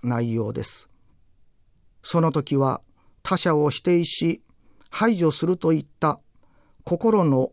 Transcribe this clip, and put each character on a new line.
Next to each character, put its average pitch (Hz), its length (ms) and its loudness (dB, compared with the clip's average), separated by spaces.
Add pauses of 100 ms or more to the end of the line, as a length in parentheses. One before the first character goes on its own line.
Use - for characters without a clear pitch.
な 120 180 -2
い 117 140 -2
よ 110 140 -2
う 113 40 -6
で - 120 -6
す。 - 260 -10 (1120)
そ - 180 0
の 160 120 2
時 143 240 -2
は 135 260 0 (400)
他 - 140 -2
者 170 180 2
を 151 160 2
否 - 100 -4
定 175 240 2
し、 - 380 -2 (480)
排 226 240 2
除 170 160 2
す 156 160 -2
る 180 100 2
と 165 160 0
い 156 80 0
っ 143 60 -12 (140)
た 151 200 -2 (640)
心 208 400 2
の 131 280 2